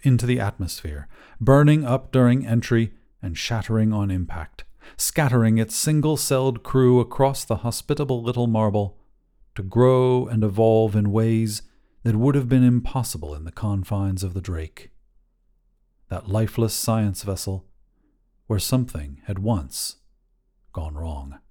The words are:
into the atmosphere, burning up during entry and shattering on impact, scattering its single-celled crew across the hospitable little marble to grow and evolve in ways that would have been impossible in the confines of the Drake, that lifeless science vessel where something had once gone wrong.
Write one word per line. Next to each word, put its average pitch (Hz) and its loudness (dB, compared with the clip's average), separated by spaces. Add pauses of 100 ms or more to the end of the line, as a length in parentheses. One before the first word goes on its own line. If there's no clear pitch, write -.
into 123 4
the 123 0
atmosphere, 85 -6 (340)
burning 147 6
up 127 -2
during 127 4
entry 117 0 (280)
and 85 -8
shattering 110 -2
on 101 -2
impact, 87 -6 (320)
scattering 117 2
its 110 -2
single-celled 139 0
crew 123 4
across 135 0
the - -2
hospitable 131 -4
little 120 -2
marble 107 0 (560)
to - -10
grow 127 2
and 110 0
evolve 110 2
in 104 2
ways 113 0 (400)
that 110 2
would 135 2
have 131 0
been 127 4
impossible 117 0
in 76 -12
the 85 -12
confines 98 -4
of 90 -6
the 95 -6
Drake, 80 -10 (1160)
that 95 -10
lifeless 110 0
science 107 -2
vessel 95 -6 (800)
where 104 -2
something 78 -4
had 95 -6
once 95 -4 (720)
gone 76 -10
wrong. 71 -12 (120)